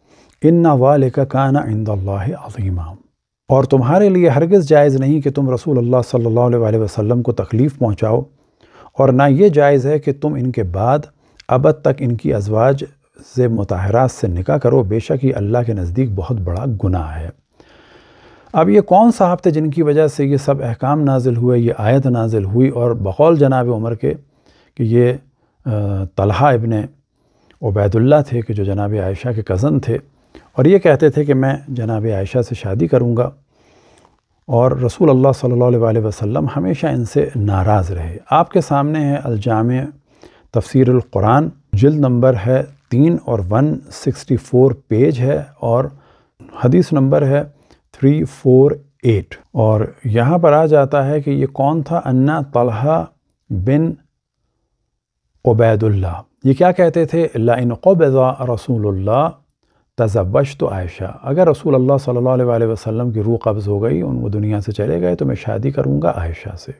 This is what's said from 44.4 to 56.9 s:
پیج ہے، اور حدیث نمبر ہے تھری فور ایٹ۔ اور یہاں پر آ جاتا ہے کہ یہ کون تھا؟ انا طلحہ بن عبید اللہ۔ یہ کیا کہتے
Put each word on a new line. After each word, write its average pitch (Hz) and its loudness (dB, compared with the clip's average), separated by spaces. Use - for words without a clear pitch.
پیج 127 2
ہے، 143 -2
اور 120 0
حدیث 160 2
نمبر 143 2
ہے 143 0
تھری 147 2
فور 135 4
ایٹ۔ 107 -2
اور 110 2
یہاں 120 0
پر 165 4
آ 156 4
جاتا 143 2
ہے 151 -2
کہ 143 -6
یہ 135 -2
کون 139 -2
تھا؟ 170 -4
انا 135 0
طلحہ 123 -2
بن 135 -2
عبید 113 2
اللہ۔ 95 -2
یہ 135 2
کیا 180 2
کہتے 170 0